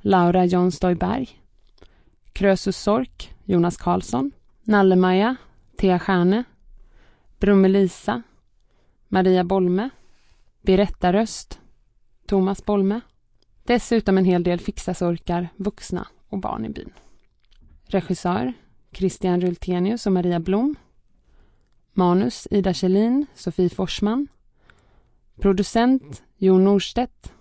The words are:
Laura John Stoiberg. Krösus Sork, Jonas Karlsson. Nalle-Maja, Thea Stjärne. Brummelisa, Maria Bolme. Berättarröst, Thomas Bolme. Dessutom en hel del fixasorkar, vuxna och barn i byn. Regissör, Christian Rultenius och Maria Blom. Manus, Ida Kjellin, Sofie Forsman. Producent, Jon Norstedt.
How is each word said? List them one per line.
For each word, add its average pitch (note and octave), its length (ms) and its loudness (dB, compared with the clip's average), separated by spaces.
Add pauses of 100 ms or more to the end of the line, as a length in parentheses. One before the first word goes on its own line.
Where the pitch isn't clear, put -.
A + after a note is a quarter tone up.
Laura F3+ 440 2
John F3+ 280 2
Stoiberg. F3+ 560 -2 (1040)
Krösus F#3+ 440 0
Sork, - 580 -4 (100)
Jonas F3 320 0
Karlsson. A#3 560 -4 (300)
Nalle-Maja, F#3+ 720 2 (420)
Thea F#3 200 2
Stjärne. F#3+ 460 0 (960)
Brummelisa, G3 840 2 (840)
Maria F#3 360 4
Bolme. F#3+ 460 0 (720)
Berättarröst, F#3+ 1000 0 (680)
Thomas G3 380 -2
Bolme. G3+ 360 0 (640)
Dessutom A3+ 540 2
en F#3+ 60 4
hel F3+ 180 2
del F3 180 -2
fixasorkar, F3 960 -6
vuxna - 500 -8 (220)
och G3+ 100 -8
barn A2 260 -8
i - 40 -10
byn. - 220 -12 (960)
Regissör, F#3+ 680 -4 (400)
Christian F3+ 480 -2
Rultenius F3+ 680 -4
och G3 60 0
Maria F3 280 0
Blom. G#3+ 360 -2 (1160)
Manus, F#3 580 0
Ida F#3+ 240 0
Kjellin, A3 600 0
Sofie F3 360 -2
Forsman. G#3+ 580 -4 (1120)
Producent, A3+ 840 0 (140)
Jon F#3+ 280 4
Norstedt. - 760 -2